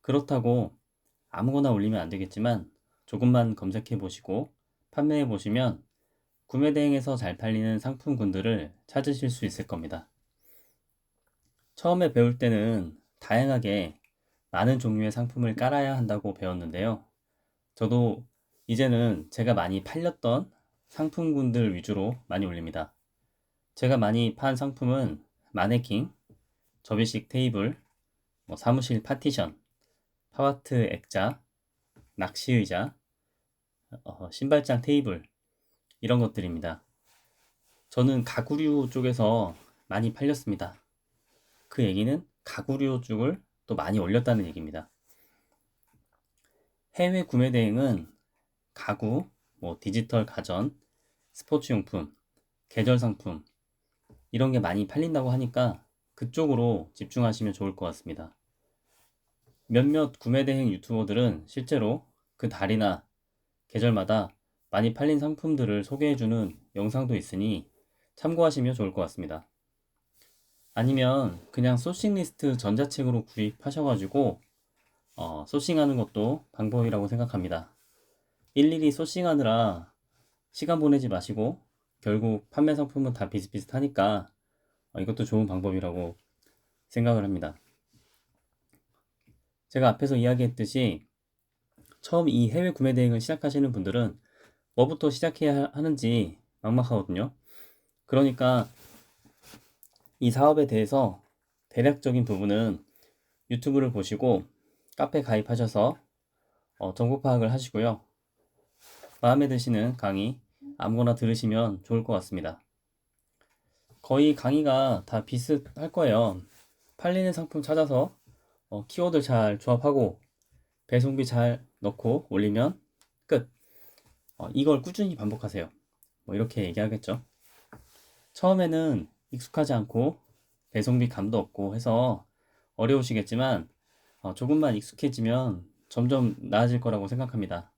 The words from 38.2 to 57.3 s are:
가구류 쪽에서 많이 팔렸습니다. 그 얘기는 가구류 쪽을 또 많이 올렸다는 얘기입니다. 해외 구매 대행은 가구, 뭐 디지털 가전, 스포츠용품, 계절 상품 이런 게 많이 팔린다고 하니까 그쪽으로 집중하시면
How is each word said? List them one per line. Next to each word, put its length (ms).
가구류 720
쪽에서 640
많이 240
팔렸습니다. 680
그 140
얘기는 420
가구류 580
쪽을 400
또 80
많이 240
올렸다는 480
얘기입니다. 440
해외 280
구매 280
대행은 640
가구, 560
뭐 240
디지털 460
가전, 500
스포츠용품, 840
계절 300
상품 460
이런 220
게 80
많이 260
팔린다고 440
하니까 540
그쪽으로 800
집중하시면 580